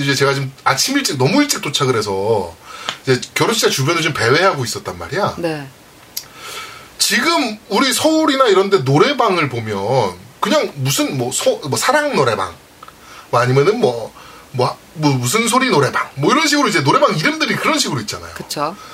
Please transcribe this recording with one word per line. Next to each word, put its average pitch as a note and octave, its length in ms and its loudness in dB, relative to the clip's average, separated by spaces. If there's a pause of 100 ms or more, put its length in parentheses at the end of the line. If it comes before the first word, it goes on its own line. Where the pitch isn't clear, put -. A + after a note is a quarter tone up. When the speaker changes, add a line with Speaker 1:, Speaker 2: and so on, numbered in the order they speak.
Speaker 1:
이제 C#3 140 0
제가 C#3 200 2
지금 C3+ 160 -4 (140)
아침 C3+ 320 0
일찍, A3 220 -2
너무 F3 240 4
일찍 C#4+ 180 -2
도착을 C3 360 -2
해서 G2 580 -2 (480)
이제 B2+ 180 0 (140)
결혼식장 A3 360 0
주변을 D#3+ 320 0
좀 D#3 120 -2
배회하고 C#3+ 500 2
있었단 G2 340 -8
말이야. F2 400 -4
Speaker 2:
네. D#3 300 -6 (1300)
Speaker 1:
지금 A#3+ 600 0 (100)
우리 B3 240 2
서울이나 C#4+ 540 2
이런 G3 240 4
데 G3 80 6
노래방을 F3 720 2
보면 A2 640 -2 (260)
그냥 C4 360 0
무슨 C#3+ 420 -2
뭐 B2 120 -2
소-, - 380 0
뭐 B2 100 -2
사랑 D4 380 0
노래방, G#2 380 0 (760)
뭐 B2 100 2
아니면은 C#3 380 4
뭐, A#2+ 340 -2 (400)
뭐, B2 240 -2 (180)
뭐 D3+ 180 2
무슨 C3 340 0
소리 B3+ 240 2
노래방, C#3+ 440 0
뭐 C#3+ 180 0
이런 D4+ 160 2
식으로 C#4+ 200 2
이제 E3 140 0
노래방 B3+ 340 4
이름들이 C#4+ 400 -2
그런 D4 220 0
식으로 D#3 220 -2
있잖아요. E2+ 340 -10
Speaker 2:
그쵸. D#3 400 -6 (200)